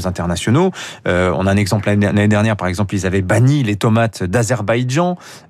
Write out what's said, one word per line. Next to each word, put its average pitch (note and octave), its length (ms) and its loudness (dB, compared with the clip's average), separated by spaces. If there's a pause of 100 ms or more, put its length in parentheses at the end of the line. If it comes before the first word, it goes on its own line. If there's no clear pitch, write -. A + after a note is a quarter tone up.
internationaux. F#2 640 0 (360)
Euh, F2+ 280 2
on F#2 100 -2
a G2 60 2
un G2 60 2
exemple G2+ 300 0
l'année, G#2 200 2
l'année G#2 200 2
dernière, G#2+ 280 2
par F#2 120 -4
exemple, F#2 280 -2
ils F#2 100 -2
avaient F#2+ 160 0
banni B2 420 2
les G#2 120 0
tomates A2+ 480 0
d'Azerbaïdjan, A#2+ 920 0 (320)